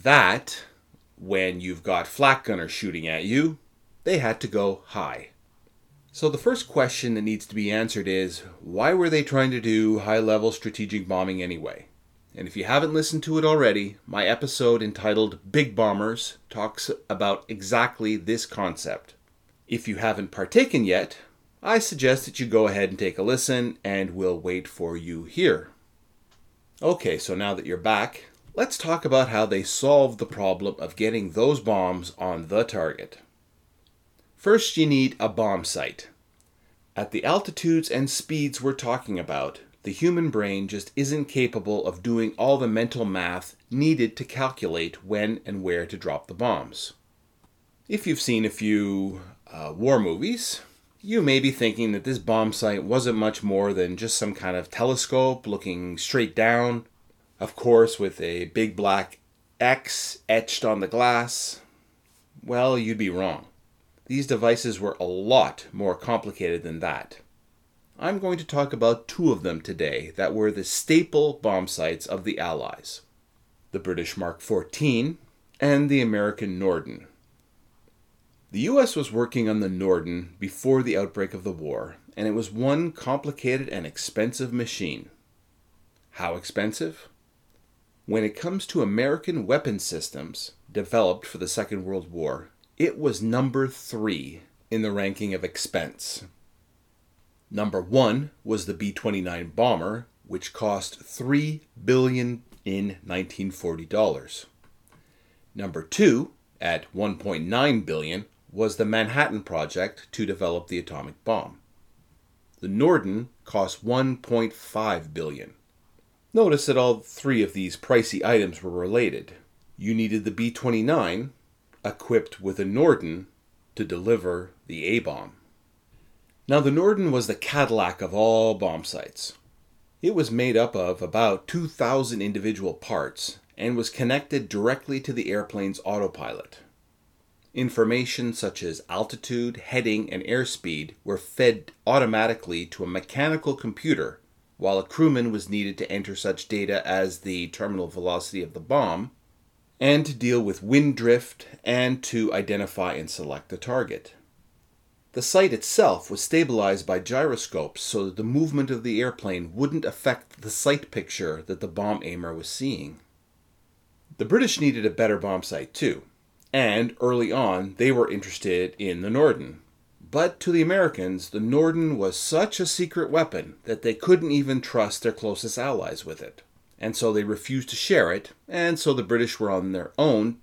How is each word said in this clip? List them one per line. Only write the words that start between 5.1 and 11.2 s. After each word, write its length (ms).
So 180
the 80
first 300
question 480
that 80
needs 240
to 80
be 160
answered 360
is, 360
why 340
were 160
they 140
trying 260
to 100
do 380
high-level 540
strategic 560
bombing 340